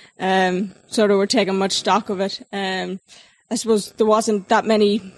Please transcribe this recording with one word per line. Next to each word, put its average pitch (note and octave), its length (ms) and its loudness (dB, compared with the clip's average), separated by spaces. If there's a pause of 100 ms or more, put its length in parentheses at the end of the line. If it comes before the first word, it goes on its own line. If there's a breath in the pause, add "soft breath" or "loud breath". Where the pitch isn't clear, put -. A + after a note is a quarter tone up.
(180 loud breath)
um, F#3 560 0 (140)
sort G#3+ 240 2
of G3+ 60 2
were G3 100 0
taking F#3+ 280 0
much G3 160 -2
stock G#3 360 0
of F#3+ 120 -4
it. G3 320 -6
Um, F#3+ 460 -6 (520 loud breath)
I - 60 -6
suppose G#3+ 360 -2
there A3 140 0
wasn't G#3+ 420 2
that A3 160 2
many G#3 540 2